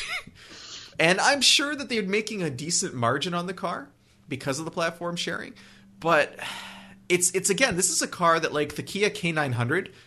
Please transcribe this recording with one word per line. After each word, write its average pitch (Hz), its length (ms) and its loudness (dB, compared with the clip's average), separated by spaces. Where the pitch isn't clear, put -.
<laughs> - 960 -12
And 175 220 6
I'm 269 200 4
sure 294 340 4
that 269 120 -8
they're 220 160 0
making 208 400 -2
a 156 60 0
decent 151 440 -4
margin 139 400 0
on 175 140 -2
the 190 60 -6
car 185 360 -6
because 135 320 -4
of 160 60 -6
the 160 60 -6
platform 170 440 -4
sharing. - 380 -6
But 160 380 4
it's, 175 240 4
it's, 185 180 0
again, 202 280 4
this 180 120 2
is - 120 0
a - 60 -2
car 165 320 4
that, 156 140 0
like, 147 220 -2
the 143 80 -6
Kia 202 260 0
K 170 220 -2
nine 147 220 0
hundred 123 400 0